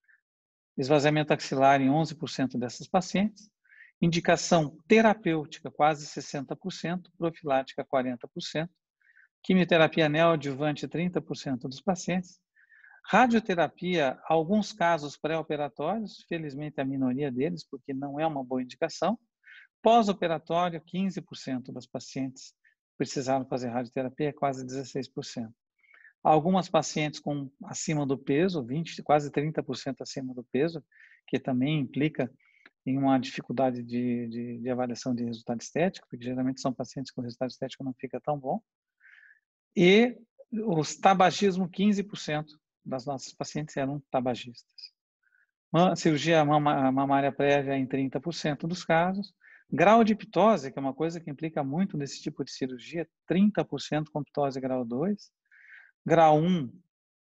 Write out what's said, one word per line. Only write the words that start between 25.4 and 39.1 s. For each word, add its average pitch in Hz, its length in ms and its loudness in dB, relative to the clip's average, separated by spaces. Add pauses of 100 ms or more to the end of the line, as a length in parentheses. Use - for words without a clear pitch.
Algumas 160 460 4
pacientes 151 500 -2
com, 143 320 -6 (140)
acima 147 400 -4
do 131 120 -2
peso, 156 460 0
vinte, 147 400 -8
quase 147 260 2
trinta 156 320 -2
por 135 140 -6
cento 131 260 -10
acima 131 320 -10
do 123 120 -12
peso, 156 360 -2 (460)
que 131 100 -4
também 135 440 0
implica 143 500 -2 (540)
em 131 120 -2
uma 135 200 2
dificuldade 127 680 -2
de, 120 460 -4
de, 120 300 -8
de 117 100 -6
avaliação 123 440 -4
de 120 120 -4
resultado 117 340 -6
estético, - 500 -2
porque 123 140 -14
geralmente 127 380 -4
são 139 100 -2
pacientes 127 400 -10
com - 100 -8
resultado 120 300 -6
estético - 320 -10
não 135 100 -6
fica 123 280 -10
tão 151 180 -4
bom. 143 220 -6 (1120)